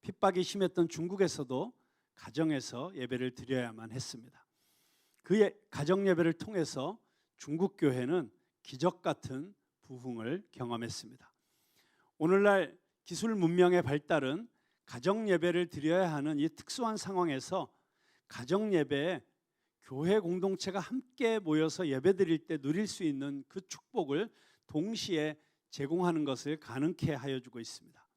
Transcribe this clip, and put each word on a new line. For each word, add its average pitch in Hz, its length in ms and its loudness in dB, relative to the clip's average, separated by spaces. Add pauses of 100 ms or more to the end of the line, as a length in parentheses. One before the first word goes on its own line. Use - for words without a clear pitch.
핍박이 185 420 0
심했던 175 460 0
중국에서도 165 840 -2 (400)
가정에서 147 800 -4
예배를 127 400 -6
드려야만 123 580 -6
했습니다. 123 540 -14 (800)
그 202 160 2
예-, 202 140 6 (180)
가정 190 360 2
예배를 165 260 4
통해서 170 680 -6 (380)
중국 165 400 -2
교회는 131 540 2 (300)
기적 160 400 -2
같은 156 540 -6 (280)
부흥을 123 680 -8
경험했습니다. 117 840 -8 (840)
오늘날 190 600 4 (260)
기술 220 320 -2
문명의 175 460 6
발달은 147 680 0 (380)
가정 196 440 -2
예배를 175 400 2
드려야 165 440 2
하는 147 260 -2
이 151 100 2
특수한 220 480 -6
상황에서 175 720 -2 (560)
가정 190 460 0
예배에 147 480 2 (640)
교회 165 360 2
공동체가 185 600 -2
함께 226 600 -2
모여서 156 480 2
예배 139 260 4
드릴 165 320 2
때 160 120 -4
누릴 151 280 0
수 - 180 -8
있는 139 440 -4
그 - 200 -12
축복을 170 640 -4 (360)
동시에 156 720 -2 (320)
제공하는 160 520 0
것을 143 340 -4
가능케 147 560 -2
하여 135 260 -4
주고 120 200 -14
있습니다. - 580 -16